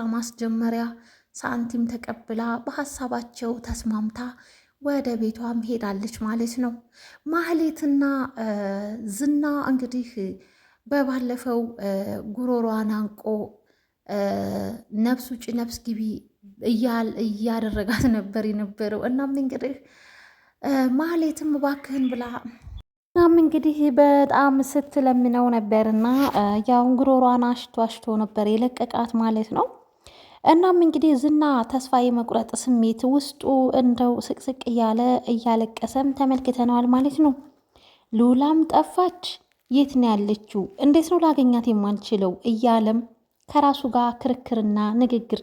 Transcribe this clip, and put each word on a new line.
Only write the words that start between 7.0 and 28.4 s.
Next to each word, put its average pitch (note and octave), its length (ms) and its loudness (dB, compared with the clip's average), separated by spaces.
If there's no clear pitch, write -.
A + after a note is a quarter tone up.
ማህሌትና፣ D#4 760 0
እ፣ A3+ 100 -6
ዝና D4 340 -2
እንግዲህ B3+ 420 -4
በባለፈው፣ B3 720 -2
እ፣ G3 120 -6
ጉሮሯን A3+ 640 -2
አንቆ፣ G#3+ 300 -6
እ፣ G3+ 120 -6
ነፍስ B3 300 0
ውጪ A#3+ 160 -12
ነፍስ A#3 260 -6
ግቢ A3 200 -6
እያል-፣ A3+ 580 0
እያደረጋት G#3+ 880 -4
ነበር G#3 360 -2
የነበረው። G#3 580 -6
እናም C4+ 320 -2
እንግዲህ፣ C4+ 380 -4
እ፣ C#4 100 -2
ማህሌትም D#4 600 0
እባክህን C#4 540 -2
ብላ A#3+ 160 -6
እናም E4+ 200 6
እንግዲህ D#4 420 2
በጣም C#4 600 6
ስትለምነው B3 840 2
ነበርና፣ A3 560 2
እ፣ G#3 120 2
ያው B3 200 4
ጉሮሯን B3+ 500 4
አሽቶ B3 360 -4
አሽቶ A3 360 -2
ነበር G#3+ 320 -2